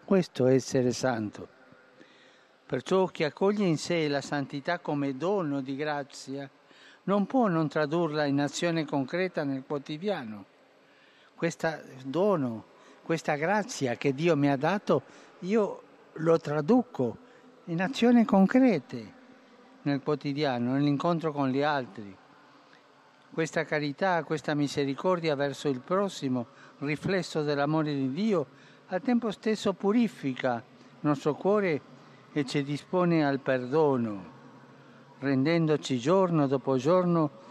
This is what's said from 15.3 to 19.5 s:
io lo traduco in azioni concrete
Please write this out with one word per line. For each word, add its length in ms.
io 420
lo 240
traduco 800
in 160
azioni 440
concrete 920